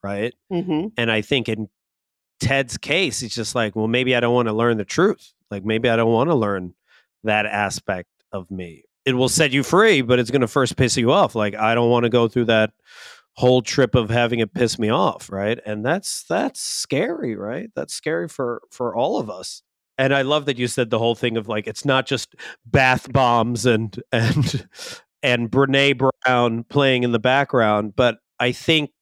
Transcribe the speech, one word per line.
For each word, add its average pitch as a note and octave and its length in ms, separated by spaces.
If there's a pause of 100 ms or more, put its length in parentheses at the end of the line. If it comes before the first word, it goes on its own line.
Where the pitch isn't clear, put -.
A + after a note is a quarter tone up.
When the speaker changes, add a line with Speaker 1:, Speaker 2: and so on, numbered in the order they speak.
Speaker 1:
right? G2+ 300 (180)
Speaker 2:
Mm-hmm. F3 440
Speaker 1:
And A#2 140
I A2 120
think B2 260
in G#2+ 200 (720)
Ted's C3+ 360
case, D#3 440
he's A2+ 140
just A2+ 200
like, A2 200
"Well, A2 140
maybe B2+ 260
I A#2+ 60
don't A#2+ 140
wanna A#2 180
learn A#2 240
the G#2 80
truth. - 480 (180)
Like, G2+ 140
maybe A2+ 240
I A#2 80
don't A2+ 160
wanna C#3 240
learn G2 380 (500)
that G#2+ 220
aspect G2+ 640 (240)
of F#2+ 180
me. F2+ 340 (200)
It C3 100
will B2+ 140
set D3+ 240
you C3+ 100
free, F#3 400
but B2 160
it's A#2 120
gonna B2+ 180
first C3 280
piss B2+ 200
you A#2+ 160
off. F3 220
Like, G#2 200
I A2 200
don't A#2+ 160
wanna A#2+ 200
go A#2 180
through A#2+ 180
that A2 260 (640)
whole B2+ 260
trip B2+ 340
of A2 140
having A#2 300
it G#2+ 140
piss A#2+ 240
me A2 120
off," - 400
right? G2+ 360
And G#2+ 180
that's, E3+ 440
that's G#3+ 320
scary, E3+ 760
right? C3 380
That's - 200
scary E3 340
for, A#2+ 420
for A#2 240
all D3+ 240
of A#2+ 120
us. - 320 (340)
And C3+ 160
I C#3 100
love D3 240
that C3 120
you B2 80
said A#2 240
the A2+ 80
whole A#2 160
thing A#2 220
of, G#2+ 100
like, G#2+ 220
it's - 160
not C3+ 200
just - 300 (320)
bath B2+ 460
bombs A#2+ 520
and, A2+ 320 (140)
and, B2 580 (260)
<laughs> - 280
and A#2+ 260
Brene C3+ 640 (160)
Brown A#2+ 380
playing C3 400
in A#2+ 80
the A2+ 80
background, A2 760
but A#2+ 240 (220)
I B2+ 100
think D3+ 400 (120)